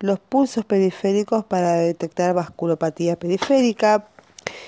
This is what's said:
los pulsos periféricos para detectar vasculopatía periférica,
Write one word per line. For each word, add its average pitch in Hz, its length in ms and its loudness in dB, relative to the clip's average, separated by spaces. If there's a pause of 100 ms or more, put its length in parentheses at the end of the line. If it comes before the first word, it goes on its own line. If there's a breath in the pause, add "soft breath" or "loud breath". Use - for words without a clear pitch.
los 196 180 -2
pulsos 262 460 -2
periféricos 202 800 0
para 175 300 0
detectar 170 600 0
vasculopatía 170 840 -2
periférica, 214 920 2 (600 loud breath)